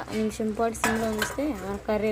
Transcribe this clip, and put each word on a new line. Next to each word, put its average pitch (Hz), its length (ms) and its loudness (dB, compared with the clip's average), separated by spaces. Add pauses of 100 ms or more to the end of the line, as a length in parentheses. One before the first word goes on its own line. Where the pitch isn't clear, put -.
(180)
నిమిషం 220 300 0 (100)
పాటు 226 240 2
సిమ్లో 226 320 2
ఉంచితే 214 300 -2 (200)
మన 202 120 -2 (120)
కర్రీ 214 240 2